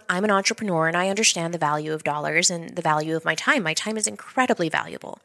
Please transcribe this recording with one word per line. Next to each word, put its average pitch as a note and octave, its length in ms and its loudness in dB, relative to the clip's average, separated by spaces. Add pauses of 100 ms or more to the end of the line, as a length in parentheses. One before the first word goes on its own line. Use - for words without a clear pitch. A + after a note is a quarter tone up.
I'm F#3 140 0
an G#3+ 80 2
entrepreneur, G3 560 2
and E3 100 0
I F#3 120 2
understand F#3+ 440 0
the E3+ 60 -6
value D3+ 340 0
of D#3 120 -6
dollars D3+ 440 0
and E3+ 280 -4
the F3 60 -6
value D#3 340 2
of D#3+ 80 -4
my E3 100 0
time. B3+ 300 0
My D#3 100 0
time A3 220 -4
is G#3+ 100 -2
incredibly G#3 640 0
valuable. - 560 -4